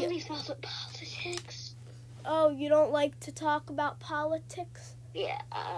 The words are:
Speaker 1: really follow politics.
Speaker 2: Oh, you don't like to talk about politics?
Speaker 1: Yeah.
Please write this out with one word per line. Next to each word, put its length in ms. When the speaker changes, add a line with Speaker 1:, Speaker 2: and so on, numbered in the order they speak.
Speaker 1:
really 200
follow 400
politics. 1120
Speaker 2:
Oh, 240
you 200
don't 220
like 300
to 100
talk 380
about 300
politics? 960
Speaker 1:
Yeah. 280